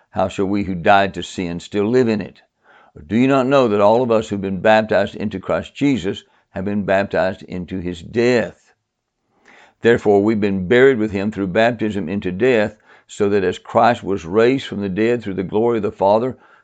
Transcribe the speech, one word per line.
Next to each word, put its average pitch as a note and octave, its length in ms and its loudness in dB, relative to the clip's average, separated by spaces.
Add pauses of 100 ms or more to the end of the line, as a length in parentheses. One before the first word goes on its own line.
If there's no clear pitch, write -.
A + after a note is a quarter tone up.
(100)
How F#2+ 160 -2
shall G2 200 -4
we G2+ 180 -2
who F#2+ 100 -6
died G2 400 2
to F2+ 80 -10
sin F2 380 -8
still G2+ 240 -4
live A#2+ 240 2
in G#2+ 120 0
it? C2 220 -14 (540)
Or D#2 60 -20
do D#2+ 140 -4
you B2+ 120 2
not C3+ 180 2
know C3+ 220 4
that G#2 120 2
all A2 220 4
of A#2+ 80 -2
us A2 180 0
who've G2+ 120 -6
been F#2+ 200 -6
baptized G#2+ 540 2
into G2 240 -6
Christ E2 360 -6
Jesus G#2+ 500 -2 (260)
have F#2+ 140 -10
been G#2 200 -4
baptized F#2+ 580 -2
into F2+ 380 -10
his F2 220 -8
death? A2 680 -2 (1120)
Therefore, G#2+ 400 4
we've G#2+ 180 0
been G2 260 -2
buried B2+ 320 6
with G#2+ 140 -2
him G2 180 -4
through G2 180 -4
baptism G#2+ 600 -2
into F#2+ 240 -4
death, G#2+ 460 0 (280)
so - 220 -2
that G2+ 160 0
as F2+ 140 -2
Christ A2+ 440 2
was F2+ 220 -4
raised A2+ 420 2
from G2+ 140 -8
the G2+ 80 -4
dead A2 340 0
through G2+ 120 -8
the F#2+ 80 -4
glory A2 340 0
of G#2+ 60 -4
the G2 100 -4
Father, A2 460 0 (260)